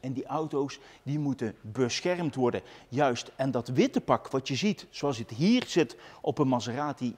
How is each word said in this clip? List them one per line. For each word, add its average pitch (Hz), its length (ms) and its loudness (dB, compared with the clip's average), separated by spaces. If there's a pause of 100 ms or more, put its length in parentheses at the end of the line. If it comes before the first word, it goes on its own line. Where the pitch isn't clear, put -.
En 131 120 -6
die 127 140 -6
auto's, 143 520 -2 (240)
die 147 160 -2
moeten 127 420 -2
beschermd 135 760 0
worden. 120 280 2 (260)
Juist. 123 480 0
En 135 140 0
dat 120 180 -2
witte 160 320 2
pak - 280 0
wat 131 200 -2
je 139 80 -2
ziet, 190 340 -2
zoals 139 280 -4
het 113 120 -10
hier 190 360 4
zit - 300 2 (240)
op - 180 -2
een 135 100 4
Maserati, 123 680 -2